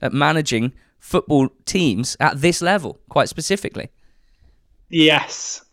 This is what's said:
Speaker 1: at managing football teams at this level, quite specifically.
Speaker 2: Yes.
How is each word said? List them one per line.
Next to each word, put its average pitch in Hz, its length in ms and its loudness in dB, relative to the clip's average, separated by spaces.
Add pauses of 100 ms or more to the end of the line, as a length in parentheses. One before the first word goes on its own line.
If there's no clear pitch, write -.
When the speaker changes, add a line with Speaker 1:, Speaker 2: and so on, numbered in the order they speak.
Speaker 1:
at - 120 -2
managing 143 600 0 (240)
football 143 520 0 (160)
teams 127 540 -2
at 143 220 0
this 170 220 0
level, 175 360 -2 (100)
quite 139 200 0
specifically. - 600 -6 (1000)
Speaker 2:
Yes. - 840 0